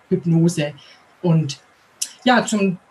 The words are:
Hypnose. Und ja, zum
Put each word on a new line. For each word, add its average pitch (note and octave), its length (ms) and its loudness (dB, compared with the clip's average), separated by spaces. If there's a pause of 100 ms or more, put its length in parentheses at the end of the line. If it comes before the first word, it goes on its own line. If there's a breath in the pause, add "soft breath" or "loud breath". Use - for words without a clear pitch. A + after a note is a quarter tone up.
Hypnose. E3 680 0 (480 loud breath)
Und D#3+ 380 0 (640 loud breath)
ja, A#3+ 200 2
zum G3 340 -2 (120)